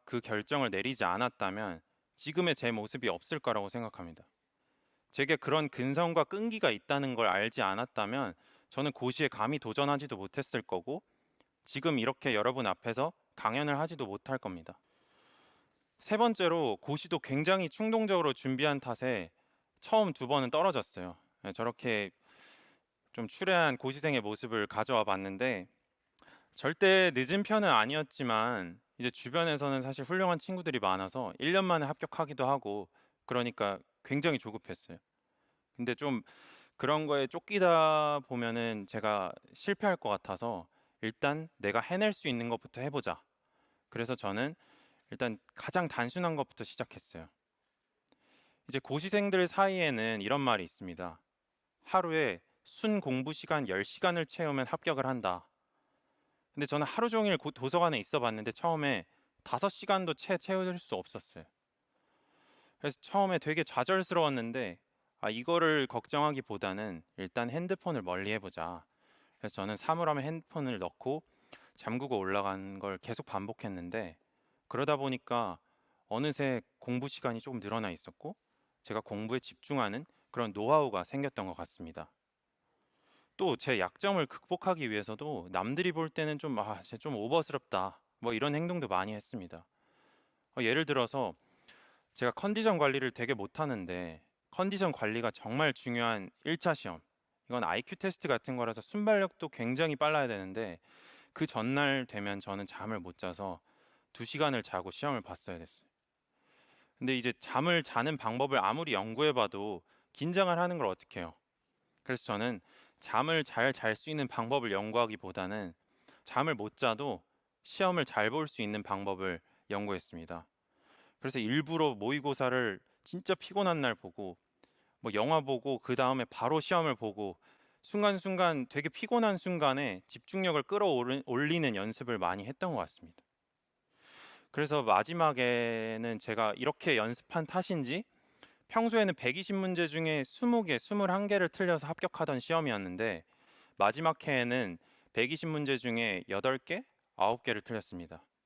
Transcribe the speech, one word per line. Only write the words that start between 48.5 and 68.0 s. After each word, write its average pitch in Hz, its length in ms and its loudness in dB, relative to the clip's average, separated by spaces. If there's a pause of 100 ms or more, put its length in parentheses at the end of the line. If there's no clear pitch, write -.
이제 135 100 -2
고시생들 185 680 0
사이에는 147 760 2
이런 127 180 2
말이 113 240 2
있습니다. 90 560 -10 (640)
"하루에 160 560 2 (220)
순 214 380 0
공부 131 320 -2
시간 147 360 -2
열 95 160 0
시간을 170 420 0
채우면 139 400 -2
합격을 135 400 0
한다." 98 400 0 (1080)
근데 147 120 -4
저는 147 200 0
하루 226 220 0
종일 214 280 2
고-, - 140 -4
도서관에 156 480 2
있어 123 220 0
봤는데 110 320 -2
처음에 143 520 0 (380)
다섯 - 260 -2
시간도 190 460 0
채-, - 240 -2
채울 185 400 -2
수 - 160 -10
없었어요. - 500 -10 (1300)
그래서 147 220 -4
처음에 190 380 2
되게 156 260 0
좌절스러웠는데, 131 1160 0 (420)
"아, 107 100 -2
이거를 151 560 4
걱정하기보다는 107 1160 -2 (160)
일단 117 320 -2
핸드폰을 170 520 -2